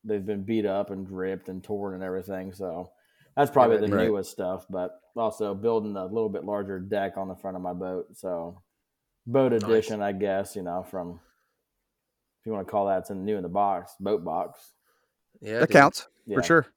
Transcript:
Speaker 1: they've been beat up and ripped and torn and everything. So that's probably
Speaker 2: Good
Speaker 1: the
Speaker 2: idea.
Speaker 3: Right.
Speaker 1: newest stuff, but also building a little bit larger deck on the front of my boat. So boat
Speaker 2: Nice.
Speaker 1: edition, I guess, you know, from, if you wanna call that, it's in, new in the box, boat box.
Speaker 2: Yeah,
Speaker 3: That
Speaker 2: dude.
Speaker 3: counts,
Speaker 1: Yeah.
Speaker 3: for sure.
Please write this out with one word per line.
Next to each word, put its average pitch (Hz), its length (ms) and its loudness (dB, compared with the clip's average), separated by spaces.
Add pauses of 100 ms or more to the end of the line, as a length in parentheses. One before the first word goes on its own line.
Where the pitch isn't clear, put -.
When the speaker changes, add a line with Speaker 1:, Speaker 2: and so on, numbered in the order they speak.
Speaker 1:
they've 104 200 -4
been 101 200 -4
beat 110 200 0
up 101 260 0
and 95 200 -8
ripped 95 400 -6
and 92 120 -8
torn 101 320 -6
and 92 80 -8
everything. 92 500 -6
So 90 380 -8 (460)
that's 143 140 4
probably 120 260 6
Speaker 2:
Good 104 60 2
Speaker 1:
the 107 60 2
Speaker 2:
idea. 98 100 4
Speaker 3:
Right. - 100 6
Speaker 1:
newest 101 220 -2
stuff, 92 400 -6
but 92 280 -6 (180)
also 110 380 -2
building 107 420 0
a 92 100 -6
little 110 240 -2
bit 98 140 -6
larger 98 360 -4
deck 98 380 -2
on 95 100 -6
the 95 80 -10
front 95 220 -10
of 90 40 -8
my 90 120 -6
boat. 92 420 -8
So 87 460 -8 (640)
boat 127 260 4
Speaker 2:
Nice. 113 120 2
Speaker 1:
edition, 110 380 2
I 101 100 0
guess, 98 440 -2
you 98 60 -6
know, 90 200 -4
from, 87 380 -10 (1200)
if - 60 -14
you 110 60 -6
wanna 101 120 -4
call 101 220 0
that, 95 140 2
it's 92 100 -14
in, 95 140 -6
new 107 120 0
in 95 60 -4
the 90 80 -6
box, 98 500 -2
boat 95 240 0
box. 87 480 -6 (680)
Speaker 2:
Yeah, 107 180 -4
Speaker 3:
That 156 80 6
Speaker 2:
dude. - 80 6
Speaker 3:
counts, 143 320 8 (180)
Speaker 1:
Yeah. 104 100 -2
Speaker 3:
for 131 60 2
sure. 160 240 6 (100)